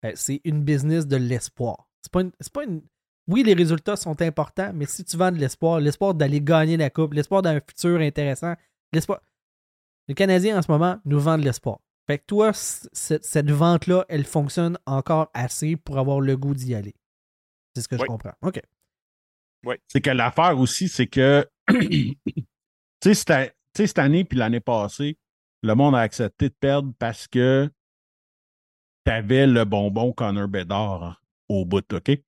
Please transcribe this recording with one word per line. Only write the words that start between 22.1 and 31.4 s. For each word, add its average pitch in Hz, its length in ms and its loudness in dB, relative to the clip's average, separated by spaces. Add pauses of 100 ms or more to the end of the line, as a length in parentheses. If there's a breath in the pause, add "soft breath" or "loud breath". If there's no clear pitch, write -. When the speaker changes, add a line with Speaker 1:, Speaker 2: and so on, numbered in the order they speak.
Speaker 3:
sais, 202 100 8
cette - 160 -2
a-, 135 180 2
tu - 60 -16 (240)
sais, 208 100 2
cette - 120 -2
année 156 240 4
puis 131 160 -2
l'année 117 220 0
passée, 120 580 -4 (420)
le 110 140 2
monde 139 180 6
a 127 60 4
accepté 113 500 -2
de - 100 -20
perdre 139 380 0
parce 113 300 -8
que 131 420 2 (1400)
t'avais 120 400 2
le 117 200 6
bonbon 104 480 0
Connor 101 340 -2
Bedard, 98 560 -4
hein, 85 140 -12 (300)